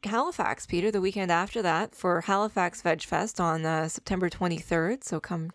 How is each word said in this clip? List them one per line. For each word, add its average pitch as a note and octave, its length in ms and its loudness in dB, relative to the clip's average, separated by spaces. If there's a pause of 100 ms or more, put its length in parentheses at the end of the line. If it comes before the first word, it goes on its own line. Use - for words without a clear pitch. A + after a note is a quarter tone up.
Halifax, A3 640 -2
Peter, F#3 240 0
the G3+ 100 0
weekend F#3+ 300 0
after G3 320 2
that F3 320 0
for F3 260 2
Halifax G3 640 0
Veg D#3+ 180 2
Fest F3 400 -2
on, D#3+ 240 2
uh, D#3+ 220 0
September F3+ 420 -2
twenty-third. E3+ 760 0
So - 160 -4
come E3 360 -6